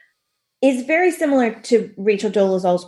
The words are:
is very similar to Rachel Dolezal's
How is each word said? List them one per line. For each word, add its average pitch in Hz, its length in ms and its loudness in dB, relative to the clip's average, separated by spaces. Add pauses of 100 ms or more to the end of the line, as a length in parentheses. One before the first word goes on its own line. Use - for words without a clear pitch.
(640)
is 254 240 0
very 339 240 2
similar 277 420 0 (100)
to 214 360 0
Rachel 208 320 -2
Dolezal's 190 580 0